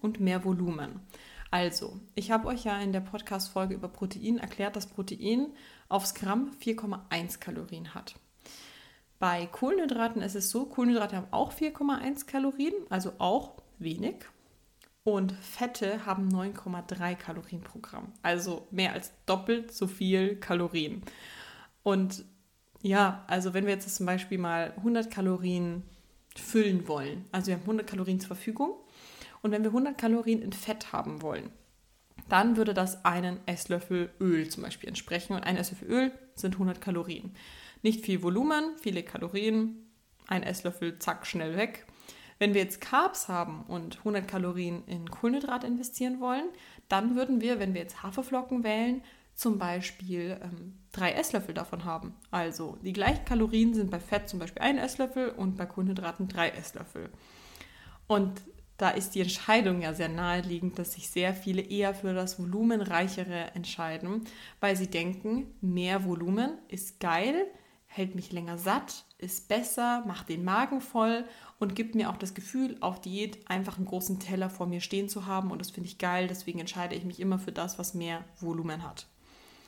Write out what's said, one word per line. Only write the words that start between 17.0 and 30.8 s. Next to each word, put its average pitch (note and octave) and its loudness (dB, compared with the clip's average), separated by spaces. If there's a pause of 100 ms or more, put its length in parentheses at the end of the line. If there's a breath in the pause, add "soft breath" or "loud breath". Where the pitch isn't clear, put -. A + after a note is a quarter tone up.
Kalorien F3 -8
pro - -14
Gramm, - -12 (120)
also F3 0
mehr F#3 2
als - -6 (160)
doppelt A3+ 2
so - -2
viel F#3+ 2
Kalorien. F3 0 (800 loud breath)
Und F#3+ 4 (560)
ja, G3 4
also F#3 2
wenn G3 2
wir G3+ 4
jetzt F#3+ -4
zum F#3 0
Beispiel F#3 0
mal E3+ 0
hundert A3+ 2
Kalorien F3+ 0 (520 soft breath)
füllen G3+ 4
wollen, D3 -2
also F#3+ 0
wir F3+ 2
haben F3 -4
hundert G#3+ 2
Kalorien F#3 0
zur - -8
Verfügung A#3 -2 (680 loud breath)
und G#3+ 4
wenn G#3+ 2
wir A3 4
hundert C4+ 2
Kalorien A3+ 4
in G3 -6
Fett G#3+ -6